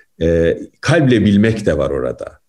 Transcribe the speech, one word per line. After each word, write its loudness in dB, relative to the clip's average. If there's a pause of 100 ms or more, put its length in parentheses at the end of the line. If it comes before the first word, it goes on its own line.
(220)
E, 0 (240)
kalple 2
bilmek 2
de 0
var -2
orada. -8